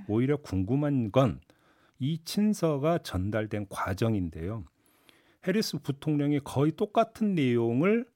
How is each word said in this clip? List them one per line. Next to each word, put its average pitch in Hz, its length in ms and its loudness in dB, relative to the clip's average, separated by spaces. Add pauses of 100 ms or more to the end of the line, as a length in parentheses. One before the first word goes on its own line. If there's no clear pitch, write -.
오히려 127 280 2
궁금한 127 760 -2
건 104 280 2 (600)
이 156 240 -2
친서가 170 720 0
전달된 104 720 -4
과정인데요. 98 960 -2 (840)
해리스 185 320 0
부통령이 143 640 0
거의 143 320 0
똑같은 - 640 0
내용을 131 800 2